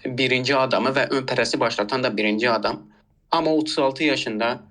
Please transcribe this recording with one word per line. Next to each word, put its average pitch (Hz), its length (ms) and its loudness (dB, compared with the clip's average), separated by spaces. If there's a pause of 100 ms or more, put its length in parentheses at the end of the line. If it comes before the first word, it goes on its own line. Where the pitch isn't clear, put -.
birinci 127 500 0
adamı 127 400 2
ve 139 140 2
ön 135 160 -2
presi 123 340 0
başlatan 120 440 0
da 110 140 -2
birinci 107 320 2
adam. 110 320 0 (500)
Ama 160 220 2
otuz 156 260 0
altı 135 240 0
yaşında. 123 560 0 (120)